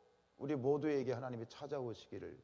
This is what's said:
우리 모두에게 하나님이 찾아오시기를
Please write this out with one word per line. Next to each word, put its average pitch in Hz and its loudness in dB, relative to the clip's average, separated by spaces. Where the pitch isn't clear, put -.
우리 143 0
모두에게 139 4
하나님이 120 -4
찾아오시기를 113 -6